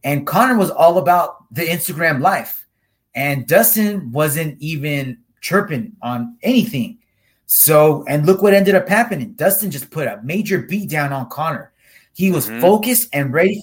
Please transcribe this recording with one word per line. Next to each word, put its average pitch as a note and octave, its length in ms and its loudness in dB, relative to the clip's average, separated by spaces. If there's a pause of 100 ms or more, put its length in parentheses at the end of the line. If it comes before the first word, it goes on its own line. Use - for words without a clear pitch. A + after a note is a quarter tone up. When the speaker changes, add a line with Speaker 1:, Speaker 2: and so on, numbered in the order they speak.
Speaker 1:
And C#3+ 200 -2
Conor A#3 320 2
was F#3 140 2
all E3+ 280 4
about F3 540 0
the E3+ 100 -4
Instagram D#3+ 580 -2
life. D#3+ 440 -2 (480)
And C#3 320 -4
Dustin G3+ 680 2
wasn't D3+ 480 -2
even C#3+ 560 -6 (240)
chirping E3 600 -2
on A#2+ 420 -6
anything. - 540 0 (480)
So, - 640 4
and D3 180 0
look F#3 160 4
what G3+ 120 4
ended G3 220 2
up F#3 120 2
happening. G3+ 460 -2
Dustin F#3+ 360 -2
just C#3 200 -10
put D3+ 180 -6
a G#2 160 -8
major F3+ 360 -2
beat F#3 300 -6
down C#3+ 220 -2
on C3 180 -6
Conor. - 440 -8 (400)
He F#3+ 180 0
was D#3 160 -2
Speaker 2:
Mm-hmm. A2+ 140 -6
Speaker 1:
focused G#3+ 500 2
and C#3 220 -2
ready F#3 300 2